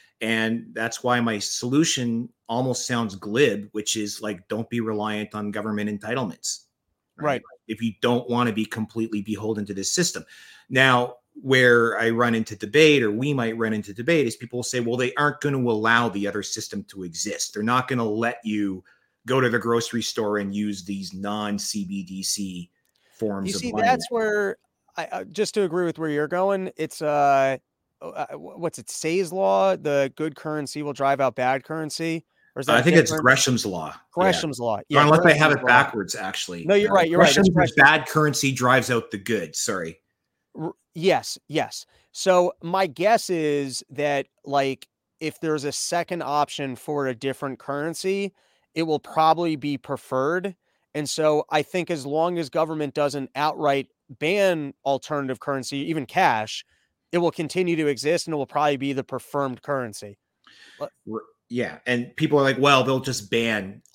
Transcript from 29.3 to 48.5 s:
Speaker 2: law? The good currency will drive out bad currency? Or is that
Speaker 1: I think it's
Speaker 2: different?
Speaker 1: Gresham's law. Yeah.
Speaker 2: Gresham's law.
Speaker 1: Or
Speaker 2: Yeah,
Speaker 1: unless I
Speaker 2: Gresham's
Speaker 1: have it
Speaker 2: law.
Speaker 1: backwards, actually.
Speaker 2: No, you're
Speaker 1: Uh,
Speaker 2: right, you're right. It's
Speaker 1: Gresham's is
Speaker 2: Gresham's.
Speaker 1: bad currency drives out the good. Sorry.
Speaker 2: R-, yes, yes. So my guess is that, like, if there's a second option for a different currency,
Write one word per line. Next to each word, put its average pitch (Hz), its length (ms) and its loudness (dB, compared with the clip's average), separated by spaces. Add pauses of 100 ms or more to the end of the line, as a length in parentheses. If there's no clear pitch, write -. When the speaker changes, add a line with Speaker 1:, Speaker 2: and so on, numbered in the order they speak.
Speaker 2:
law? 190 440 2
The 139 400 0
good 156 200 -6
currency 151 480 -8
will 143 100 -6
drive 139 280 0
out 127 140 0
bad 127 280 0
currency? 160 640 -6 (300)
Or 135 60 -6
is 127 40 -8
that 117 120 6
Speaker 1:
I 117 40 4
think 170 160 6
it's 151 140 6
Speaker 2:
different? 156 120 -2
Speaker 1:
Gresham's 127 420 4
law. 82 260 -6
Yeah. - 100 -18 (100)
Speaker 2:
Gresham's 170 480 0
law. 117 180 0
Speaker 1:
Or - 120 -8
Speaker 2:
Yeah, 147 140 6
Speaker 1:
unless 156 160 8
I 180 40 2
Speaker 2:
Gresham's 151 160 8
Speaker 1:
have 151 120 6
it 135 80 2
Speaker 2:
law. 127 80 -6
Speaker 1:
backwards, 123 480 4
actually. 95 500 -8
Speaker 2:
No, 190 100 4
you're 208 160 4
Speaker 1:
Uh, 196 40 4
Speaker 2:
right, 170 140 4
you're 170 100 4
right. 165 100 8
It's 143 60 4
Speaker 1:
Gresham's 190 140 6
is 175 40 4
Speaker 2:
Gresham's. 170 220 2
Speaker 1:
bad 147 320 6
currency 143 440 2
drives 127 380 4
out 117 220 0
the 107 60 -6
good. 98 380 -4
Sorry. 87 440 -6 (560)
Speaker 2:
R-, 160 180 -8 (220)
yes, 160 420 2 (100)
yes. - 380 -4 (260)
So 180 420 2 (100)
my 185 240 0
guess 190 420 0
is 143 640 -2
that, 143 360 -2 (160)
like, 139 440 -2 (320)
if 156 200 -6
there's 151 260 -2
a 143 60 -4
second 170 520 -4
option 143 520 -2
for 143 320 -4
a 127 60 -2
different 135 460 -6
currency, 185 760 -4 (400)